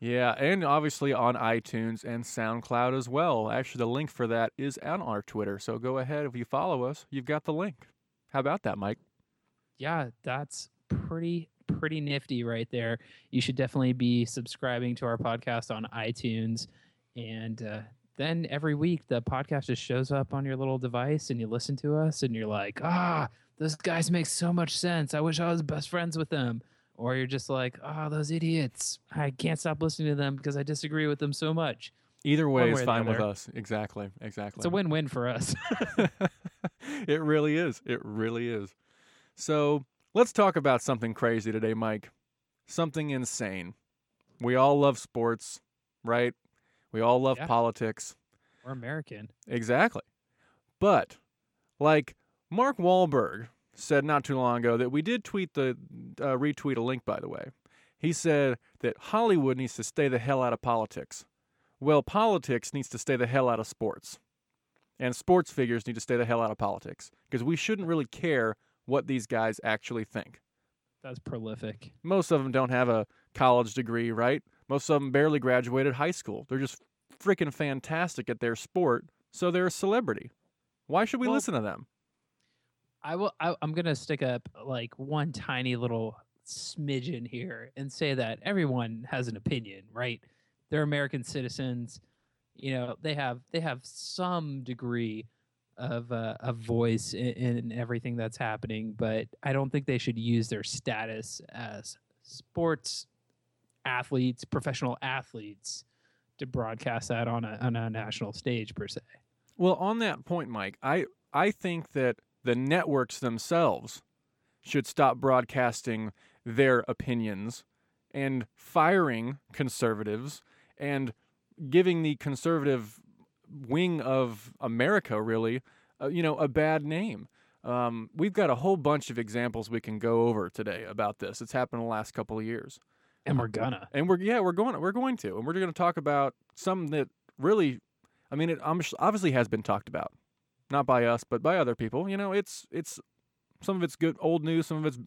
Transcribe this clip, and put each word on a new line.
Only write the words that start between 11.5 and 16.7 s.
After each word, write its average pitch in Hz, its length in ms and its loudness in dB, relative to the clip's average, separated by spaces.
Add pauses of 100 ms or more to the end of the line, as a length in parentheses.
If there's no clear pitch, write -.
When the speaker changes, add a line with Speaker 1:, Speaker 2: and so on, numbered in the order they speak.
Speaker 2:
pretty 156 340 -2
nifty 139 440 -2
right 117 280 -2
there. 117 260 -2 (320)
You 123 120 0
should 131 140 -2
definitely 131 360 2
be 120 320 4
subscribing 120 720 -4
to 127 100 -4
our 117 120 0
podcast 120 540 -2
on 110 220 -6
iTunes, 113 720 -2 (480)